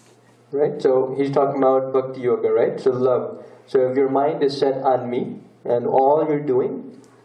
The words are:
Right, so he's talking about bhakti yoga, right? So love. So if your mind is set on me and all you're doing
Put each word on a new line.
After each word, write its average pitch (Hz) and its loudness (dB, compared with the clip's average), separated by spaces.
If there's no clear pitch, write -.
Right, 143 -2
so 131 2
he's 139 0
talking 143 0
about 131 2
bhakti 131 -2
yoga, 117 0
right? 120 2
So 131 2
love. 123 -2
So 127 2
if 127 -4
your 135 2
mind 143 0
is 139 0
set 139 0
on 120 0
me - -6
and 120 -2
all 135 2
you're 147 -2
doing 143 -4